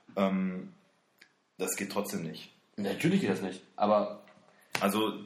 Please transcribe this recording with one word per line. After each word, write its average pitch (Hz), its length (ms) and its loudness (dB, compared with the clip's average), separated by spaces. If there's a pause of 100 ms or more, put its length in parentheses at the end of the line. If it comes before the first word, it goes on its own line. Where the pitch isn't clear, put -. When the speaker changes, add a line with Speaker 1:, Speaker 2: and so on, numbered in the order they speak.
(160)
Speaker 1:
ähm, 95 580 0 (840)
das - 180 -2
geht 98 160 -4
trotzdem 101 320 -4
nicht. - 300 -10 (240)
Speaker 2:
Natürlich 131 440 2
geht 104 100 2
das 95 100 -2
nicht, 92 200 -6 (140)
aber 104 460 2 (580)
Speaker 1:
Also 104 460 0